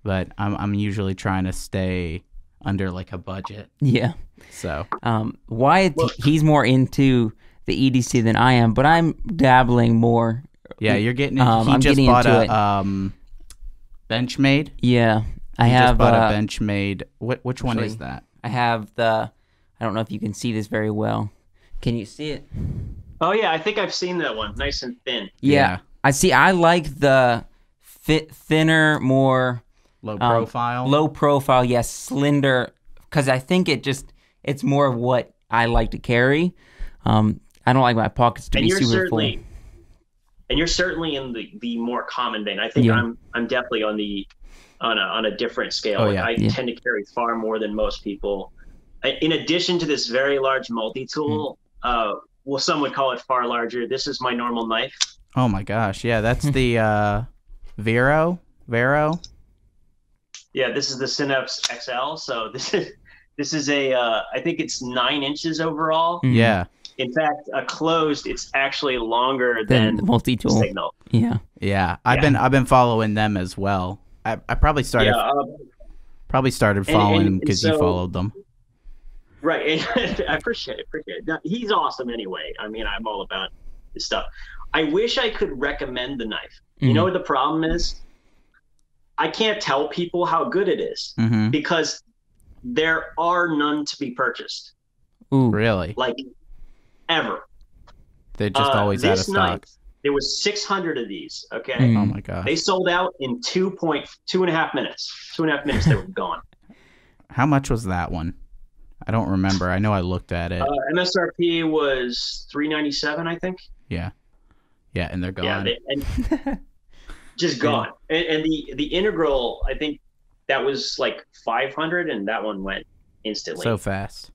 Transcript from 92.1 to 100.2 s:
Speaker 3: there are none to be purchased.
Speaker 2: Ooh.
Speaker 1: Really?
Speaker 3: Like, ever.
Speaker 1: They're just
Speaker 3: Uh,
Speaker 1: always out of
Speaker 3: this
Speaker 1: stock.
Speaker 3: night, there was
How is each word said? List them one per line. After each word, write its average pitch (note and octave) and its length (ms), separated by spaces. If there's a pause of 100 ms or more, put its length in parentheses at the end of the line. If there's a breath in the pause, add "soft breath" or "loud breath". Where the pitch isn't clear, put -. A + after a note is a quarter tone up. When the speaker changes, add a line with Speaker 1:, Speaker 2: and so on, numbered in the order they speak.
Speaker 3:
there D#3 540
are E3+ 380
none D3 280
to - 140
be C3+ 120
purchased. - 600 (600)
Speaker 2:
Ooh. C3 180
Speaker 1:
Really? G#2 460
Speaker 3:
Like, B2 200 (920)
ever. C#3+ 400 (880)
Speaker 1:
They're G#2 140
just C#3 220
Speaker 3:
Uh, A2 60
Speaker 1:
always G2+ 260
out - 80
of F#2 60
Speaker 3:
this F#2+ 80
Speaker 1:
stock. F#3+ 100
Speaker 3:
night, - 300 (360)
there C#3+ 100
was C#3 300